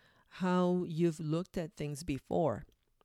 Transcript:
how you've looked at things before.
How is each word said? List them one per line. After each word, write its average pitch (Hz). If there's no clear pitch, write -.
how 180
you've 165
looked 160
at 165
things 147
before. 139